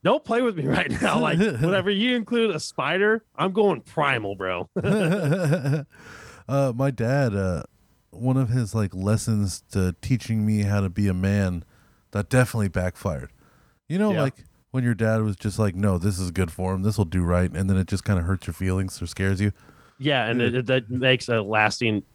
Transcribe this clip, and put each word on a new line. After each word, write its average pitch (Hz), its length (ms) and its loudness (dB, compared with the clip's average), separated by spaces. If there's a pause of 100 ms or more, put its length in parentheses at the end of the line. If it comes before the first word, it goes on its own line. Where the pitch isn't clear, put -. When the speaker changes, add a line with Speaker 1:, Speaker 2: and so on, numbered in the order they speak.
Speaker 1:
don't 277 220 2
play 233 160 0
with 226 160 0
me 143 100 -4
<laughs> - 120 0
right - 120 -2 (120)
now." - 180 2
Like, 156 180 2
Speaker 2:
<laughs> 180 220 2
Speaker 1:
whenever 185 300 2
you 233 260 2
include 226 400 0
a - 40 -4
spider, 190 640 0 (140)
I'm 185 160 0
going 185 300 2
primal, 120 520 0
bro. 92 400 -4
<laughs> - 20 -4
Speaker 2:
<laughs> 165 1080 0 (640)
Uh, 135 260 0
my 135 160 0
dad, 123 420 0
uh, 92 300 0 (480)
one 127 260 0
of 131 120 2
his, 117 260 0
like, 104 180 0
lessons 104 800 0
to 92 320 2
teaching 110 420 -2
me 107 180 2
how 101 180 0
to 98 100 0
be 101 160 0
a 95 80 2
man 92 480 0 (480)
that - 180 -4
definitely 120 400 2
backfired. 90 640 -4 (580)
You 170 120 -2
know, 214 120 2
Speaker 1:
Yeah. 165 100 0
Speaker 2:
like, 135 120 -2 (380)
when 127 100 -2
your 120 120 2
dad 110 280 2
was 104 140 -2
just 107 240 -4
like, 98 160 0
"No, 98 200 2
this 90 220 0
is 90 140 -2
good 87 180 0
for 92 240 -4
him. 92 80 -2
This 104 160 0
will 104 60 4
do 87 180 0
right." 87 320 2
And 95 160 -2
then 95 60 4
it 92 100 2
just - 180 -4
kinda 92 180 0
hurts 90 260 -2
your 80 60 -6
feelings 92 460 -2
or 90 60 -6
scares 95 340 -2
you. 104 120 2 (460)
Speaker 1:
Yeah, 135 280 0
and 117 140 0
Speaker 2:
Yeah. 120 80 2
Speaker 1:
it, 120 80 -2
it, 123 100 -2
that 127 240 0
makes 127 380 2
a 113 120 0
lasting 107 640 0 (120)